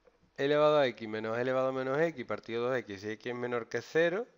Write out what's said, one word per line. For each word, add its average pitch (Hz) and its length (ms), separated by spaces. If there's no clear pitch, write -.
elevado 147 420
a 139 80
X 113 220
menos 110 280
elevado 131 300
a 131 60
menos 131 260
X 147 260
partido 113 440
dos 131 80
X 101 240
si 104 80
X 110 160
es 123 100
menor 120 320
que 101 140
cero 170 440